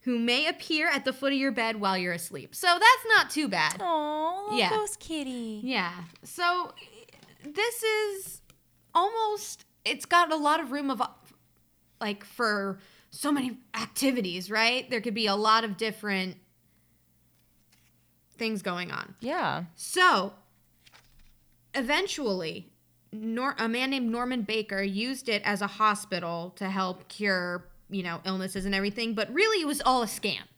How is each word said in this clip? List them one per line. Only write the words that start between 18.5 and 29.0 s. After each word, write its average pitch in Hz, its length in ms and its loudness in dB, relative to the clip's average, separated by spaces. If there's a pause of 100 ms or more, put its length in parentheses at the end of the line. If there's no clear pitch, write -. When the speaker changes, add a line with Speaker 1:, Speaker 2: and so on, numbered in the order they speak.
Speaker 1:
going 175 300 -6
on. - 280 -10
Speaker 2:
Yeah. 202 440 -2 (100)
Speaker 1:
So 277 580 4 (1400)
eventually, 233 1000 -2 (400)
Nor-, 226 460 -2
a 226 100 0
man 254 220 0
named 254 200 0
Norman 247 320 -2
Baker 208 400 -2
used 226 460 -2
it 208 160 0
as 208 180 0
a 202 40 -2
hospital 185 920 -2
to 196 140 -6
help 190 380 -4
cure, 180 560 -2 (260)
you 196 140 -4
know, 170 200 -6
illnesses 190 400 -4
and 196 100 0
everything. 208 400 0